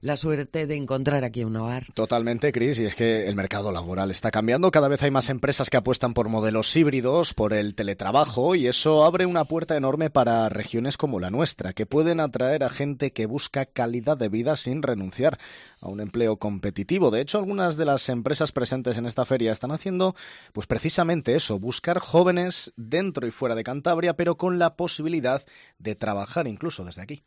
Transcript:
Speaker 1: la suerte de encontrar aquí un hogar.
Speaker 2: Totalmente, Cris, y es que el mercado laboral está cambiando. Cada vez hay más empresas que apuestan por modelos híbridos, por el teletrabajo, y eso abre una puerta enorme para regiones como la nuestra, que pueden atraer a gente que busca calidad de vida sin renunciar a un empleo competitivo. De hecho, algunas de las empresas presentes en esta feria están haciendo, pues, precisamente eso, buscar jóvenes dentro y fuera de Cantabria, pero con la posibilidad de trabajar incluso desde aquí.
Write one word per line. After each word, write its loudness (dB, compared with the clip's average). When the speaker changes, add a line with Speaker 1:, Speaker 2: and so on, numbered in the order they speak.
Speaker 1:
la -2
suerte -2
de -4
encontrar 0
aquí -4
un -2
hogar. -6
Speaker 2:
Totalmente, 0
Cris, 2
y 0
es -2
que 2
el -2
mercado -4
laboral -2
está -2
cambiando. 2
Cada 4
vez 0
hay 2
más 2
empresas 0
que 4
apuestan 2
por 2
modelos 0
híbridos, 4
por 2
el 0
teletrabajo, 0
y 2
eso 6
abre 4
una 0
puerta -2
enorme 0
para 4
regiones -4
como -2
la -4
nuestra, -2
que -4
pueden 2
atraer 0
a 0
gente -4
que -2
busca -4
calidad -2
de 0
vida 0
sin -4
renunciar 0
a -12
un -8
empleo 2
competitivo. 0
De 2
hecho, -2
algunas 0
de 0
las 2
empresas -2
presentes -2
en -4
esta -2
feria 0
están -6
haciendo, -2
pues, -8
precisamente 0
eso, -2
buscar -2
jóvenes 2
dentro -4
y -4
fuera -2
de -4
Cantabria, 0
pero 0
con 0
la 2
posibilidad -2
de -6
trabajar -4
incluso -8
desde -12
aquí. -16